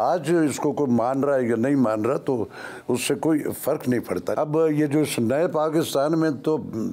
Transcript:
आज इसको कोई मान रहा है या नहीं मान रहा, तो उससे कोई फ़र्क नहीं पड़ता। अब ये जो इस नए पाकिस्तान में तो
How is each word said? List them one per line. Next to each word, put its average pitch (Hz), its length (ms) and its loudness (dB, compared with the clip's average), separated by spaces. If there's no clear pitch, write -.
आज 147 300 0
इसको 151 420 2
कोई 135 180 0
मान 123 320 2
रहा 143 140 2
है 120 140 2
या 117 60 2
नहीं 135 200 2
मान 110 280 2
रहा, 139 140 0
तो 120 320 -2
उससे 123 260 0
कोई 156 240 0
फ़र्क 139 500 -4
नहीं 120 120 2
पड़ता। - 320 -4
अब 156 400 0
ये 151 140 2
जो 147 140 2
इस 143 180 -2
नए 131 280 2
पाकिस्तान 156 680 0
में 160 240 0
तो 156 200 0